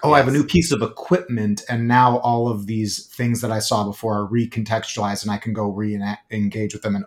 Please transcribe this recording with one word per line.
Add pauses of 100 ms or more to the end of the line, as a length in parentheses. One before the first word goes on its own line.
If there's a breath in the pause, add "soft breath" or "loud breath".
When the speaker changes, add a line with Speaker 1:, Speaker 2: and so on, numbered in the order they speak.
Speaker 1:
"Oh,
I
have
a
Speaker 2:
Yes.
Speaker 1:
new
piece
of
equipment,
and
now
all
of
these
things
that
I
saw
before
are
recontextualized,
and
I
can
go
re-engage
with
them
and